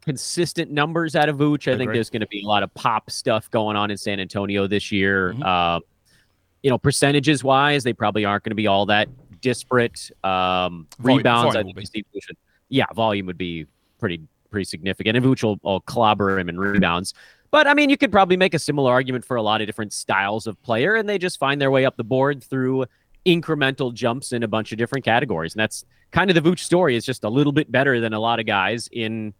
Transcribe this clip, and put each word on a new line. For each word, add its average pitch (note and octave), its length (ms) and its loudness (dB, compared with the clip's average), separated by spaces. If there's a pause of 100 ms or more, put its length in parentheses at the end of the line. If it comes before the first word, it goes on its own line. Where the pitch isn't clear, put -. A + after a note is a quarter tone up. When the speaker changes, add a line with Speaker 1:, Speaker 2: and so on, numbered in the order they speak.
Speaker 1:
consistent E3 680 -4
numbers D#3 460 -2
out D3+ 140 4
of C#3 80 -4
Vooch. D3 300 0
I C3 40 0
think C3 100 -2
Speaker 2:
Agreed. A2+ 140 -2
Speaker 1:
there's A2+ 140 -2
gonna G#2+ 160 -4
be G2+ 160 -10
a G2+ 40 -8
lot G#2 160 2
of F#2+ 120 -6
pop A2+ 360 -2
stuff - 400 -2
going G#2+ 260 0
on G#2 140 0
in G2+ 60 -4
San G2+ 220 -6
Antonio G2 480 -2
this G2 260 -4
year. F#2+ 400 0
Speaker 2:
Mm-hmm. B2 100 -8
Speaker 1:
Uh, E2+ 380 2 (840)
you C#3 80 2
know, A#2+ 80 2
percentages-wise, C#3 1040 2
they A#2+ 80 0
probably G#2 320 0
aren't G2+ 200 0
gonna A2 100 -6
be G#2+ 120 0
all G2 200 2
that G#2 220 2 (340)
disparate. A#2+ 680 -2 (140)
Um, F#2 640 -2 (120)
Speaker 2:
Vol-, B2 200 2
Speaker 1:
rebounds, A#2 360 2
Speaker 2:
volume - 20 0
Speaker 1:
I G#2+ 60 0
Speaker 2:
will - 60 -6
Speaker 1:
think F#2 80 -16
Speaker 2:
be. G#2 80 -12
Speaker 1:
Steve G#2 200 -10 (100)
Vooch G2+ 140 -14
would, F2+ 80 -20 (320)
yeah, - 260 2
volume G#2 320 0
would F2+ 120 -10
be E2+ 280 -8 (320)
pretty, F2 220 -4 (300)
pretty G2 140 -4
significant. F#2+ 520 -2
And B2+ 80 2
Vooch C3 200 2
will, G#2+ 180 0
will F#2+ 180 0
clobber G#2 580 2
him F2 120 -2
in F2 80 -8
rebounds. F#2 560 0 (360)
But, D4 160 6
I C#4+ 60 4
mean, D4 160 4
you C#4 80 4
could - 160 0
probably F#3+ 240 4
make F#3 160 2
a E3 60 -2
similar C#3 340 2
argument B2+ 320 0
for B2+ 120 -4
a A#2 60 0
lot G#2+ 200 2
of G#2 40 -2
different G#2+ 280 -8
styles G2+ 520 -2
of G#2 160 -10
player, C3+ 340 0
and G#3 120 -2
they G#3 80 -2
just F3+ 220 -4
find C#3 200 0
their C#3 120 2
way C3+ 160 4
up B2 100 0
the A#2 80 -8
board C3 400 0
through C3 400 -2 (400)
incremental C#3+ 680 0
jumps B2 380 -2
in A#2+ 100 -2
a A2+ 60 -2
bunch A2 240 -2
of A2 60 -6
different A#2+ 260 -2
categories. A2 500 0
And G#2 60 -6
that's - 240 -2 (280)
kind F#3 180 2
of F3+ 40 4
the D#3+ 60 6
Vooch E3+ 200 2
story, E3+ 340 2
is A2+ 100 -2
just - 200 -6
a G#2+ 40 -2
little C#3+ 240 2
bit D3+ 180 0
better C3 300 2
than A2+ 120 -2
a G#2+ 80 -2
lot A2+ 180 0
of A2 80 -4
guys G#2 460 0
in A2 480 -6